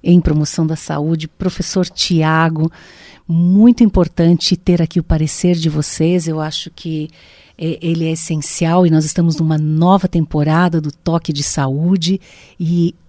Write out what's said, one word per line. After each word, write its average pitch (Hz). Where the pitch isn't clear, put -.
em 175
promoção 156
da 156
saúde. 156
Professor -
Tiago, 160
muito 190
importante 175
ter 175
aqui 165
o 165
parecer 165
de 160
vocês. 160
Eu 156
acho 156
que, 156
é, 160
ele 165
é 160
essencial 165
e 170
nós 156
estamos 165
numa 160
nova 165
temporada 160
do 151
Toque 165
de 143
Saúde 160
e 170